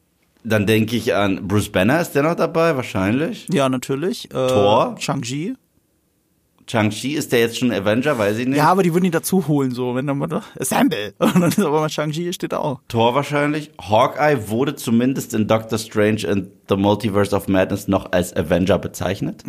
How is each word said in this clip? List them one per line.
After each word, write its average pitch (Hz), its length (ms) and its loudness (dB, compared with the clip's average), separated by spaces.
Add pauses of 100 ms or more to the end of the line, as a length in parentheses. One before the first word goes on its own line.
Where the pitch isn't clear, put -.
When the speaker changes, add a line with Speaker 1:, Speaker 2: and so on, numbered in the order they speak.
(440)
Speaker 1:
Dann 107 220 0
denke 110 300 2
ich 101 180 0
an 95 320 0
Bruce 95 240 0
Banner, 117 300 2
ist 165 120 -4
der 143 120 2
noch 170 100 0
dabei? 165 420 0
Wahrscheinlich. 123 760 -2
Speaker 2:
Ja, 139 180 2
natürlich. 139 580 -4
Äh, 131 220 -2
Speaker 1:
Thor? 123 500 4
Speaker 2:
Shang-Chi. 143 560 -6 (1120)
Speaker 1:
Shang-Chi, 123 460 0
ist 147 180 -4
der 120 80 4
jetzt 117 180 0
schon 123 140 0
Avenger? 113 460 0
Weiß 107 200 0
ich 123 80 -4
nicht. 139 100 0
Speaker 2:
Ja, 151 120 6
aber 185 140 4
die 175 120 2
würden 180 100 2
ihn 175 80 2
dazu 165 340 0
holen, 139 260 0
so, 123 220 -4
wenn 131 120 -4
dann 139 120 -2
mal 151 100 -4
da, 208 140 -6 (160)
Assemble. 117 560 -2
<laughs> - 40 -20
Und 208 160 2
dann 170 160 4
ist - 80 -4
aber 156 220 2
mal 156 100 0
Shang-Chi, 156 420 -6
steht - 200 -8
da - 60 -4
auch. 135 300 -4
Speaker 1:
Thor 117 260 2
wahrscheinlich. 147 640 -2
Hawkeye 117 680 2
wurde 131 260 -2
zumindest 123 600 0
in 107 140 2
Doctor 110 300 0
Strange 104 500 0
and 101 200 -2 (200)
the 104 80 2
Multiverse 101 600 2
of 92 120 -4
Madness 98 400 0
noch 95 240 0
als 87 220 0
Avenger 87 440 2
bezeichnet. - 720 -6